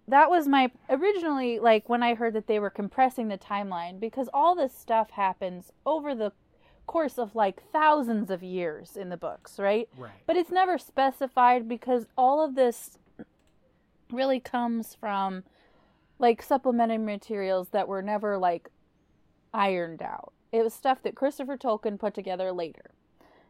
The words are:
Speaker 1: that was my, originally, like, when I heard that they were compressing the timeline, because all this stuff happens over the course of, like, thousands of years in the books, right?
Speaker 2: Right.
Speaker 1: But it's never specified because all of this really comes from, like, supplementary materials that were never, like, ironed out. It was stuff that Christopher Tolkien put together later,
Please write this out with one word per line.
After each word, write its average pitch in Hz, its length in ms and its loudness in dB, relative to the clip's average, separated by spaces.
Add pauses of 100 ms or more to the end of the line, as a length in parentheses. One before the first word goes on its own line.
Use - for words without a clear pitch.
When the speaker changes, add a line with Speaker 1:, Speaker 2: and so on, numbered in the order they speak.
Speaker 1:
that 285 220 8
was 330 180 4
my, 269 240 4 (180)
originally, 277 680 0
like, 220 300 4
when 240 140 2
I 240 100 2
heard 226 200 -2
that 214 140 -4
they 214 120 2
were 202 100 -2
compressing 240 580 -2
the 202 100 -6
timeline, 190 640 -8
because 226 340 -6
all 320 220 4
this 285 200 -2
stuff 226 360 0
happens 185 600 -4 (140)
over 294 280 -2
the 214 180 -4 (540)
course 311 320 -2
of, 226 180 -6
like, 202 260 0 (100)
thousands 269 580 2
of 185 140 -4
years 180 520 -6
in 190 140 -10
the 175 80 -8
books, - 420 -10
right? 208 380 0
Speaker 2:
Right. 123 140 -16 (160)
Speaker 1:
But 339 100 2
it's 339 140 -2
never 370 260 2
specified 254 920 2
because 240 380 -2 (120)
all 277 260 4
of 277 120 -4
this 247 420 0 (1120)
really 262 280 0
comes 233 560 -4
from, 196 480 -4 (760)
like, 240 240 4
supplementary 240 560 2
materials 202 720 -4
that 196 180 0
were 196 140 -6
never, 208 360 -2
like, 180 320 -2 (840)
ironed 180 500 0
out. - 300 -12 (180)
It 226 120 2
was 220 100 -2
stuff 262 300 -2
that 202 120 -4
Christopher 269 420 -4
Tolkien 220 420 -4
put 202 140 -4
together 185 380 -6
later, 170 400 -10 (580)